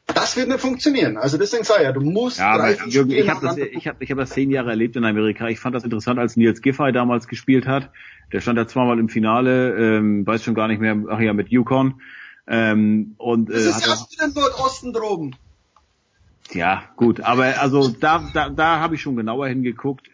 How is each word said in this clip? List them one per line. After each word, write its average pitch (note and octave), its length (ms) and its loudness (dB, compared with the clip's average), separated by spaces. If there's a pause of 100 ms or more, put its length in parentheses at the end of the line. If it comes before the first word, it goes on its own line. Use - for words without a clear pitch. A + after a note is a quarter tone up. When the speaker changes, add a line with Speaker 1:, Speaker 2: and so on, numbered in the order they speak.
(120)
Speaker 1:
das - 240 0
wird B3 120 -2
nicht C4 100 0
funktionieren. B3 580 0
Also C3+ 220 0
deswegen A3 240 -2
sag G#3 160 4
ich D#3+ 60 6
ja, C3 80 0
du C3 80 -2
musst G3 380 -2
Speaker 2:
Ja, G2+ 160 4
aber G#2+ 100 2
Speaker 1:
drei, G#2+ 100 4
vier G#2 140 -8
Speaker 2:
Jürgen, C3 220 4
Speaker 1:
Spiele C#3 120 4
Speaker 2:
ich - 80 4
hab D#3 100 -2
das, C#3 160 -2
Speaker 1:
nacheinander B2+ 200 -6
Speaker 2:
ich - 100 -8
hab, D3 160 -8
ich B2+ 80 -10
hab C3+ 80 -4
das C3 120 -4
zehn C#3 200 0
Jahre C3 200 -2
erlebt A2+ 260 0
in A#2+ 80 0
Amerika. G#2+ 420 0
Ich A2+ 140 -4
fand B2+ 160 -4
das A#2+ 80 -6
interessant, A#2+ 340 -4
als A#2+ 180 -2
Nils A2+ 240 4
Giffey C3+ 300 0
damals A#2+ 380 0
gespielt C3 400 0
hat. C#3 220 -2 (420)
Der G2+ 80 -2
stand A#2 180 -2
da A2+ 80 0
zweimal B2 320 0
im A2+ 100 0
Finale, B2 680 2
ähm, G#2+ 500 2
weiß A2 160 -2
schon A2+ 140 -2
gar A2 100 0
nicht G#2+ 140 -2
mehr, A2 280 0
ach G#2+ 120 -4
ja, A2 140 2
mit G2+ 160 -2
Yukon. C3 500 2 (480)
Ähm, G#2+ 680 2
und, A2+ 300 0
Speaker 1:
Das A2 160 0
Speaker 2:
äh, - 40 4
Speaker 1:
ist - 80 2
Speaker 2:
hat - 100 -2
Speaker 1:
ja - 60 2
Speaker 2:
auch - 180 -6
Speaker 1:
wieder - 140 -6
im D4 100 -2
Nordosten C4 580 -2
droben. G3 440 -6 (1160)
Speaker 2:
Ja, F#2 440 -4
gut, A#2 260 2
aber B2+ 360 2
also C#3 300 2
da, D#3 340 0 (120)
da, D3 160 -2
da D#3 280 0
habe D#3+ 180 -2
ich C3+ 40 -8
schon C#3 160 -6
genauer A#2 320 -4
hingeguckt, B2+ 640 -6